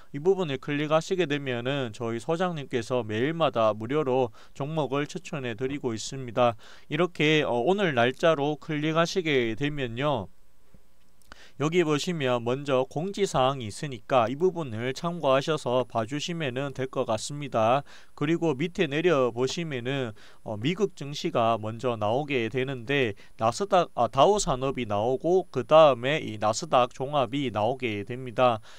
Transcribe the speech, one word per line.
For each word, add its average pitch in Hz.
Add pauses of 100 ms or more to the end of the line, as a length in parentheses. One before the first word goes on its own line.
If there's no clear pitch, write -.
(140)
이 143
부분을 170
클릭하시게 156
되면은 135
저희 117
소장님께서 139
매일마다 120
무료로 127 (240)
종목을 143
추천해 131
드리고 131
있습니다. 120 (320)
이렇게, 156
어, 92
오늘 160
날짜로 143
클릭하시게 156
되면요. 135 (1300)
여기 165
보시면 147
먼저 131
공지사항이 147
있으니까 127
이 127
부분을 143
참고하셔서 139
봐주시면은 135
될 131
것 131
같습니다. 127 (320)
그리고 160
밑에 175
내려보시면은, 131 (300)
어, 110
미국 185
증시가 135
먼저 117
나오게 117
되는데 131 (240)
나스닥, 165
아, 120
다우 180
산업이 131
나오고 131
그 165
다음에 147
이 107
나스닥 127
종합이 135
나오게 107
됩니다. 123 (200)